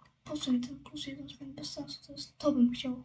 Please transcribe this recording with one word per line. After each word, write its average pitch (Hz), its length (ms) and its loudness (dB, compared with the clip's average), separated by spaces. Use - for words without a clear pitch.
Po 302 120 -4
co 269 160 0
mi 247 80 6
ten - 240 -6
plus - 220 -10
jeden 277 220 -10
spin? 277 260 -14
Bez 302 180 -10
sensu, - 340 -10
to 285 60 -14
jest, - 260 -14
to 294 140 6
bym 247 200 8
chciał. 247 320 -4